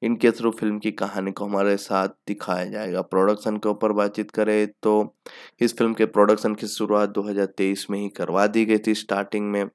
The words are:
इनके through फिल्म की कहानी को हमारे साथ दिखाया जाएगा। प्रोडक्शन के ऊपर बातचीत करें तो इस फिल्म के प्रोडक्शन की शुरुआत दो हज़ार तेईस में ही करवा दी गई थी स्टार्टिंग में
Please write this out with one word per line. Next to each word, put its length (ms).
इनके 280
through 260
फिल्म 220
की 120
कहानी 400
को 140
हमारे 320
साथ 300
दिखाया 580
जाएगा। 360
प्रोडक्शन 560
के 120
ऊपर 220
बातचीत 400
करें 360
तो 320
इस 180
फिल्म 160
के 120
प्रोडक्शन 500
की 120
शुरुआत 420
दो 120
हज़ार 240
तेईस 440
में 100
ही 100
करवा 380
दी 180
गई 120
थी 180
स्टार्टिंग 560
में 240